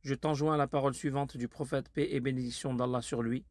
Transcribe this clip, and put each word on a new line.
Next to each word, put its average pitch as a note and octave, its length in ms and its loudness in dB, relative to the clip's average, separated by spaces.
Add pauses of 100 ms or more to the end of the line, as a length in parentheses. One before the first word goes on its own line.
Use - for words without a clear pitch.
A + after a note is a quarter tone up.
je C3+ 120 -2
t'enjoins D3+ 420 2
la C#3 120 4
parole C#3 260 2
suivante C#3 420 -2
du A#2+ 120 -2
prophète, C3+ 400 -4
paix C#3+ 240 0
et C#3 80 0
bénédiction B2+ 540 -2
d'Allah B2 280 0
sur A#2 200 -2
lui. A#2 280 0